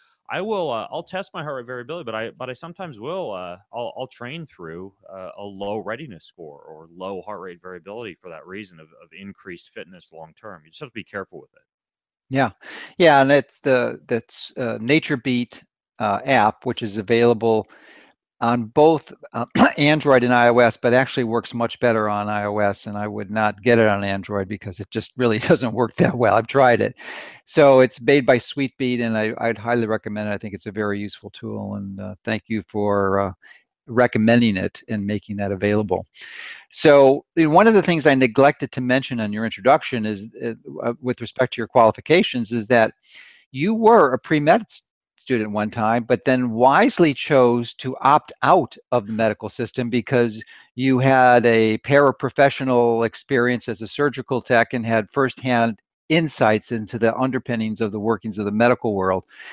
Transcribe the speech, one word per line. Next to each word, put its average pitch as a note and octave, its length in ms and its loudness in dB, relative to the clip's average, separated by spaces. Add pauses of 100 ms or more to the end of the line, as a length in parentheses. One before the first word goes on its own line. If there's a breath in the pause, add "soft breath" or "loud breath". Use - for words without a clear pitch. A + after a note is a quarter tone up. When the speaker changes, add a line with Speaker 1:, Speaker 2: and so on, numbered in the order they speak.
(280)
Speaker 1:
I D#3 140 -8
will, G3 280 -6
uh, A2+ 200 -6
I'll D#3 120 -10
test F#3 300 -12
my F3+ 100 -12
heart D3 140 -10
rate B2 100 -12
variability, B2+ 380 -12
but A2+ 100 -10
I, A2 160 -8
but B2+ 200 -14
I - 20 -12
sometimes E3 480 -16
will, D3+ 320 -10
uh, F2+ 240 -12 (160)
I'll, A#2 240 -10
I'll B2+ 120 -10
train D3 360 -16
through, F2+ 480 -16 (180)
uh, F#2 280 -16
a G2+ 40 -16
low G2+ 360 -8
readiness G#2+ 480 -12
score D2 340 -20
or D#2 340 -20
low F#2 280 -10
heart G2+ 180 -14
rate F2 220 -18
variability F#2 580 -16
for F#2 100 -20
that D#2 160 -18
reason F#2 320 -18
of, D#2 100 -20 (140)
of E2+ 60 -20 (100)
increased F#2+ 540 -18
fitness F2+ 400 -20
long D#2+ 260 -20
term. F#2+ 260 -20
You D#2+ 60 -20
just - 100 -20
have B2+ 100 -18
to - 40 -20
be G2+ 100 -14
careful F#2 360 -14
with - 140 -20
it. - 80 -20 (720)
Speaker 2:
Yeah. C3 180 0 (460 loud breath)
Yeah, D3+ 260 6
and C3+ 100 2
it's C#3+ 260 0
the, B2 480 -2
that's, - 500 -8
uh, A2+ 220 -6
NatureBeat, B2 840 -2 (340)
uh, G#2 260 -2
app, A#2+ 400 2
which A#2+ 180 -6
is G#2 140 -8
available A2+ 720 2 (720 soft breath)
on A#2+ 240 -2
both, D3+ 480 2 (220)
uh, A#2 100 -6 (100)
<clears throat> B3+ 220 2
Android D3 480 4
and B2 80 2
I A#2+ 160 4
O A#2+ 120 4
S, A#2 160 4
but A#2+ 180 0
actually C3 300 0
works A2+ 280 -4
much A#2 280 -6
better A2 280 0
on G#2 200 -4
I G#2 160 -4
O G#2 140 -4
S, G2+ 280 -2
and G#2 100 -10
I G#2 120 -6
would G#2 220 -10
not G#2+ 320 -2
get A#2 160 6
it A2+ 100 6
on G2+ 160 0
Android G2 440 -6
because G2+ 320 -12
it - 100 -12
just - 260 -10
really A#2 220 0
<laughs> - 20 -4
doesn't C3 340 0
work A2+ 220 -4
that - 200 0
well. A2 200 4
I've A2+ 100 2
tried B2 340 4
it. - 140 -2 (500 loud breath)
So C#3 360 6
it's B2+ 200 2
made C#3 240 4
by B2 140 4
Sweetbeat, B2 640 -4
and A2+ 160 -2
I, A2 200 -2
I'd A2+ 200 -4
highly A#2 280 -2
recommend G#2+ 420 -6
it. G#2 40 -4
I G2+ 60 -6
think G2+ 160 -12
it's - 120 -14
a G#2+ 60 -10
very G#2 280 -4
useful G2+ 300 -12
tool, G#2 440 -10
and, G2 260 -10
uh, G2 140 -12 (100)
thank A2 240 -6
you G#2+ 140 -6
for, G2+ 580 0
uh, F#2+ 120 -2 (580 soft breath)
recommending A#2 640 4
it F#2 320 -6
and G#2 180 -4
making G#2 300 -6
that G2+ 160 -4
available. G2 540 -2 (640 loud breath)
So, C#3 520 6 (120)
you E3 80 4
know, D3+ 60 2
one F#3 160 6
of A3+ 80 6
the F#3+ 80 6
things D#3 240 0
I C#3+ 80 6
neglected C3 580 2
to - 80 -8
mention B2+ 400 -2
on G#2+ 120 -4
your A2 120 -6
introduction A2+ 640 0
is, G#2+ 220 -6 (140)
uh, A#2 120 -6 (280)
uh, A#2+ 180 -4
with B2 200 -6
respect B2 340 -4
to - 60 -8
your A2 80 -6
qualifications, B2 840 2
is A2+ 160 -4
that A#2 260 4 (560 soft breath)
you E3 240 -2
were A3 380 6
a B2+ 60 -2
pre-med D#3+ 440 2
s-, - 200 -20 (340)
student A2 340 -2
one G#2+ 200 -4
time, A2+ 340 0
but A#2+ 200 0
then B2+ 260 0
wisely D3 640 4
chose B2 600 2
to B2+ 240 -10
opt C#3+ 340 2 (100)
out D3 340 2 (140)
of A#2+ 160 0
the A2 60 -8
medical A2 360 -2
system A#2+ 420 -6
because A#2 520 -2 (340 soft breath)
you C3 220 0
had B2+ 460 4
a A2+ 340 2
paraprofessional C3 1300 2
experience A#2+ 640 -2
as A2+ 140 -10
a G#2+ 60 -12
surgical C#3 520 -4
tech A#2 320 2
and A#2 140 -4
had A2+ 240 0
firsthand B2 680 -2 (300)
insights C3+ 640 0
into A2 260 -8
the A2 180 0
underpinnings A#2+ 640 -4
of G#2+ 120 -4
the G#2+ 80 -8
workings G#2+ 380 -4
of G#2+ 60 -4
the G2+ 60 -4
medical A#2 440 0
world. F#2+ 280 -2 (300 loud breath)